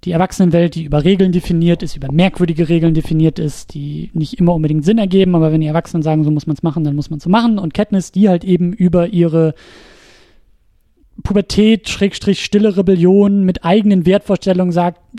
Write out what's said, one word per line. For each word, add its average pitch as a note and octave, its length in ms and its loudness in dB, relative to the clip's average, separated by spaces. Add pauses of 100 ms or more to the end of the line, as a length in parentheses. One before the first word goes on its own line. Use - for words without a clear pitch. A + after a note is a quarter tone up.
Die F3 80 -4
Erwachsenenwelt, E3+ 640 2
die D#3+ 80 -8
über D3 180 -2
Regeln F#3+ 300 2
definiert E3+ 500 0
ist, - 140 -8
über C#3 160 -8
merkwürdige E3+ 560 0
Regeln E3 260 2
definiert D#3 460 0
ist, - 340 -8
die D3 380 -10
nicht D#3+ 260 -6
immer F3 160 2
unbedingt D#3 300 -2
Sinn A3 140 2
ergeben, F#3+ 360 2
aber D#3+ 160 2
wenn D#3 120 0
die D#3 40 -2
Erwachsenen D#3+ 380 -4
sagen, D#3 200 0
so D3 60 0
muss D3+ 160 -2
man's D3+ 160 -6
machen, D#3+ 220 -4
dann C#3+ 100 -2
muss D3 160 -6
man's D3+ 140 -10
so F3 60 -2
machen. A3+ 280 2
Und F3 160 -6
Katniss, G3+ 380 -4
die G3+ 160 2
halt F3 160 0
eben F3 300 0
über F3 340 0
ihre E3 460 0 (1700)
Pubertät, G#3 680 0
Schrägstrich, - 560 -2
stille G#3 320 0
Rebellion G3 680 2
mit F#3 200 -2
eigenen G3 400 2
Wertvorstellungen F#3 680 0
sagt, F3 280 -2 (180)